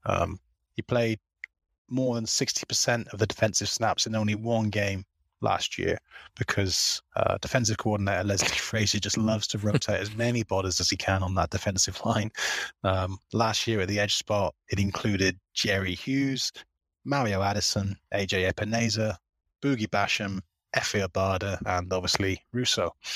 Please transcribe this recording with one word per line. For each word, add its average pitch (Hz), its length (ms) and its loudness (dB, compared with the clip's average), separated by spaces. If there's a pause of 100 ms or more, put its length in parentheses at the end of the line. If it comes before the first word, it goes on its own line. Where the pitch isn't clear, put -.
Um, 87 360 0 (340)
he - 80 -8
played 117 380 0 (680)
more 127 280 0
than 110 100 -2
sixty - 400 -2
percent - 420 0
of 101 100 -12
the 107 80 4
defensive 104 440 0
snaps - 360 0
in 110 80 -4
only 107 200 2
one 110 340 2
game 98 380 -2 (340)
last 101 380 0
year 87 200 0 (400)
because, - 640 0 (140)
uh, - 260 2
defensive 110 340 2
coordinator 101 480 0
Leslie 98 240 2
<laughs> - 80 -2
Frazier 107 420 0
just 101 200 -2
loves 110 280 0
to - 120 -4
rotate 104 420 0
as 107 140 -6
many 120 280 0
bodies 95 380 0
as 90 80 2
he - 80 0
can 95 260 0
on 92 120 0
that 90 160 2
defensive 98 540 -2
line. 107 260 0 (520)
Um, 95 360 0 (160)
last 110 320 2
year 110 160 2
at 90 60 0
the 101 120 0
edge 101 140 2
spot, 101 400 0 (160)
it 98 80 0
included 98 600 2 (140)
Jerry 98 420 0
Hughes, 135 560 -2 (540)
Mario 120 380 0
Addison, 101 560 0 (140)
A 101 120 0
J 95 260 2
Epenesa, 110 640 0 (440)
Boogie 123 280 0
Basham, 101 520 -2 (340)
Efe - 320 0
Obada, 95 600 0
and 92 260 -2
obviously 92 500 0 (100)
Rousseau. 120 420 0 (220)